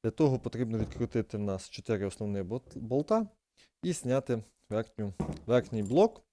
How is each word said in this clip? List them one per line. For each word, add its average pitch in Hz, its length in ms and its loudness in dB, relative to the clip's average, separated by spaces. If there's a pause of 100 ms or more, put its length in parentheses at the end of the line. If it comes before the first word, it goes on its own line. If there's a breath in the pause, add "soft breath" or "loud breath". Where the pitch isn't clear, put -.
для 113 80 2
того 135 280 4
потрібно 113 380 -2
відкрутити 110 600 -2
в - 20 -2
нас 98 300 -2
чотири 101 360 -2
основні 101 360 -2
болт-, 95 360 -8
болта 151 500 0 (560 soft breath)
і 175 100 0
зняти 127 500 -2 (260)
верхню, 104 440 -4 (320)
верхній 117 380 0
блок 170 380 4 (120)